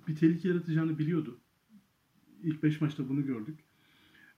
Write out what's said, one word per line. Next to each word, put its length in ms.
bir 80
tehlike 320
yaratacağını 500
biliyordu. 400
İlk 200
beş 180
maçta 280
bunu 180
gördük. 320